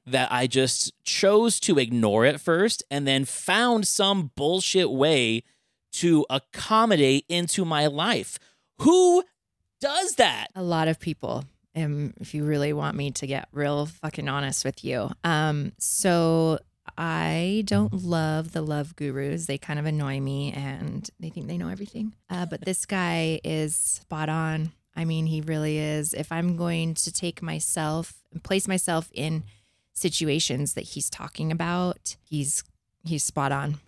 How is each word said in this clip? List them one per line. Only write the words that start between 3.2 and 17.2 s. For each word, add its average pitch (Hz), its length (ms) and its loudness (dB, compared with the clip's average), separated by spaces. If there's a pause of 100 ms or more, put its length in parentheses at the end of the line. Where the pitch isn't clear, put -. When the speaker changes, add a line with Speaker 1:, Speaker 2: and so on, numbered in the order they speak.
Speaker 1:
found 220 600 2
some 196 500 0
bullshit 175 540 2
way 131 520 4 (520)
to 165 360 4
accommodate 147 1000 2
into 175 380 0
my 151 220 2
life. 147 500 -2 (400)
Who 359 440 6 (600)
does 349 320 -2
that? 127 400 4
Speaker 2:
A 190 80 -6
lot 165 260 2
of 160 100 0
people. 139 460 -6 (320)
Um, 147 440 -2
if - 120 -12
you 151 120 -4
really 147 280 0
want 147 240 -4
me 143 140 -4
to 139 160 -6
get 135 260 -6
real 147 320 -2
fucking 151 460 -8
honest 139 340 -4
with - 180 -6
you. 123 280 -4 (140)
Um, 156 540 0
so 165 800 2 (380)
I 165 720 -2